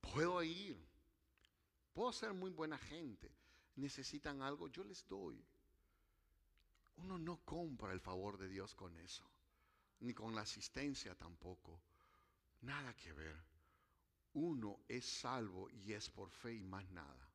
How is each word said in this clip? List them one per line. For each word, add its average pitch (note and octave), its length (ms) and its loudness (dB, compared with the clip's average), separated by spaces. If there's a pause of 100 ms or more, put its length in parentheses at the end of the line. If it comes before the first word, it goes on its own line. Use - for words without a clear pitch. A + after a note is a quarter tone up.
Puedo F3 420 8
ir. E3 400 0 (1080)
Puedo A3+ 200 4
ser - 200 2
muy F#3 180 2
buena D#3 280 2
gente. C#3+ 520 -4 (460)
Necesitan C#3 640 -2
algo, D3 280 0
yo E3+ 160 -4
les - 220 -10
doy. E2+ 380 -4 (1500)
Uno F#3 220 -2
no E3 260 0
compra C#3 480 2
el F#2 80 4
favor F#2+ 380 0
de F#2+ 100 -2
Dios F#2+ 260 -2
con E2+ 220 -8
eso, - 340 -8 (680)
ni A#2 140 0
con A2+ 200 0
la A2 80 2
asistencia C3 720 0
tampoco. E2+ 680 -8 (800)
Nada C3 340 -2
que E2 160 -10
ver. D#2 240 -6 (960)
Uno C3+ 540 4
es B2 160 0
salvo G#2+ 640 2
y G2+ 240 -6
es G#2 160 -2
por F#2+ 220 -6
fe A#2 240 -4
y G#2 100 -4
más F#2+ 260 -2
nada. C#2 440 -8